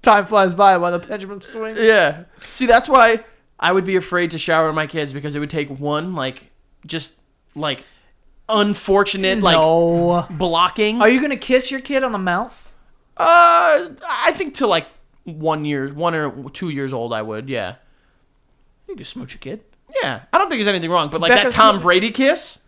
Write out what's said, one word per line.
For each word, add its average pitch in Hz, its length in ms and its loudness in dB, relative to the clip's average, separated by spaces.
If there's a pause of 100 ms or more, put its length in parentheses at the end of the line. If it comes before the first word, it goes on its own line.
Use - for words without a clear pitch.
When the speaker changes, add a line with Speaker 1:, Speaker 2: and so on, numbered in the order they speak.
Speaker 1:
Time 208 240 4
flies 190 280 2
by 190 240 6
while 175 140 0
the 175 80 -4
pendulum 196 420 -12
swings. 220 380 -10
Speaker 2:
Yeah. 180 440 4 (160)
See, - 260 -6
that's 240 240 4
why 233 340 4 (360)
I 170 120 0
would 190 140 0
be 190 100 -2
afraid 175 360 -2
to 165 80 -8
shower 160 340 0
my 156 140 -4
kids, 147 260 -6
because 143 220 -8
it 147 40 -4
would 147 120 -6
take 147 180 -6
one, 147 460 -6
like, 131 340 -8 (380)
just, - 260 -10 (400)
like, 147 300 -6 (680)
unfortunate, 202 920 0
like, 170 120 4
Speaker 1:
No. 170 760 2
Speaker 2:
blocking. 180 680 0
Speaker 1:
Are 214 80 6
you 254 120 4
gonna 285 160 -4
kiss 254 320 0
your 269 120 -8
kid 269 220 -4
on 254 100 -4
the 208 40 -6
mouth? 185 540 -6 (440)
Speaker 2:
Uh, 339 760 4 (180)
I 277 280 -2
think 302 200 -8
till, 240 140 -2
like, 165 180 0 (380)
one 156 400 -4
year, 139 280 -4
one 165 220 -4
or 143 340 -6
two 180 200 -10
years 139 240 -6
old, 117 200 -6
I 110 80 -4
would, 110 260 -10
yeah. 113 280 -6 (1120)
Speaker 1:
You 392 80 -14
can - 100 -16
smooch - 300 -14
a - 20 -20
kid. 190 240 -14 (400)
Speaker 2:
Yeah. 123 200 -6 (120)
I - 60 2
don't 392 100 0
think 294 80 -4
there's 208 100 -2
anything 175 220 -2
wrong, 165 220 0
but, 160 100 -6
like, 165 100 0
that 247 80 6
Speaker 1:
Becca's 262 140 0
Speaker 2:
Tom 220 220 6
Speaker 1:
sm- 180 80 -6
Speaker 2:
Brady 185 260 2
kiss? 262 480 -2 (100)